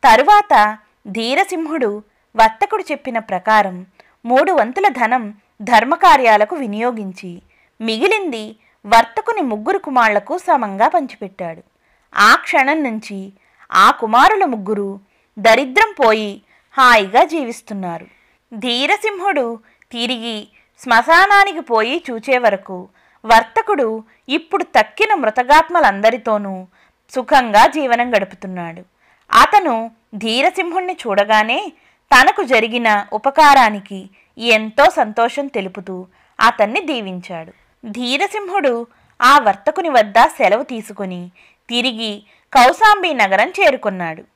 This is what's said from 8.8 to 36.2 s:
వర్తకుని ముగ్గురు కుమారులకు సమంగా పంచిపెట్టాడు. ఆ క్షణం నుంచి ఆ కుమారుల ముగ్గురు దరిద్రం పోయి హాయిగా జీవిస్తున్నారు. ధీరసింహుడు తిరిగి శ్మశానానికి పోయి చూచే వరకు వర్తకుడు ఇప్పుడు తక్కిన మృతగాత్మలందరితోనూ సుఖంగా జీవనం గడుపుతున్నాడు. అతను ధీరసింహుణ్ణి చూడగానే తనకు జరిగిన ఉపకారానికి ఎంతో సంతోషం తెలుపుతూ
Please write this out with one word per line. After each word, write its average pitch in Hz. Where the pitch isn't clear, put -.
వర్తకుని 392
ముగ్గురు 254
కుమారులకు 240
సమంగా 233
పంచిపెట్టాడు. 190
ఆ 214
క్షణం 302
నుంచి 208
ఆ 196
కుమారుల 277
ముగ్గురు 202
దరిద్రం 262
పోయి 214
హాయిగా 240
జీవిస్తున్నారు. 214
ధీరసింహుడు 285
తిరిగి 233
శ్మశానానికి 339
పోయి 240
చూచే 247
వరకు 196
వర్తకుడు 226
ఇప్పుడు 320
తక్కిన 381
మృతగాత్మలందరితోనూ 226
సుఖంగా 247
జీవనం 247
గడుపుతున్నాడు. 185
అతను 240
ధీరసింహుణ్ణి 339
చూడగానే 220
తనకు 277
జరిగిన 226
ఉపకారానికి 214
ఎంతో 220
సంతోషం 240
తెలుపుతూ 190